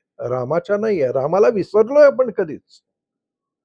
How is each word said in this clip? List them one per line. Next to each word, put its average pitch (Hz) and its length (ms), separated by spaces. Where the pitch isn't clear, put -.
रामाच्या 139 480
नाही 208 260
आहे. 123 100
रामाला 160 360
विसरलोय 226 580
आपण 247 240
कधीच. 151 520